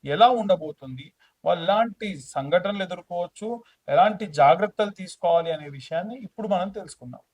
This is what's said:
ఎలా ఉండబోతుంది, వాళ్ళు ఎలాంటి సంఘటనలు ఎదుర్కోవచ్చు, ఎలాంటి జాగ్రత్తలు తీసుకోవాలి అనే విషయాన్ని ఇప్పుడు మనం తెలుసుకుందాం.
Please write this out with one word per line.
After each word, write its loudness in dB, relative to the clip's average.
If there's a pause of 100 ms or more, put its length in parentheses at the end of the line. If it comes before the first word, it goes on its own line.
ఎలా 6
ఉండబోతుంది, -2 (320)
వాళ్ళు 0
ఎలాంటి 0
సంఘటనలు -2
ఎదుర్కోవచ్చు, -8 (260)
ఎలాంటి 4
జాగ్రత్తలు 4
తీసుకోవాలి -2
అనే -8
విషయాన్ని -10
ఇప్పుడు -12
మనం -2
తెలుసుకుందాం. -16 (140)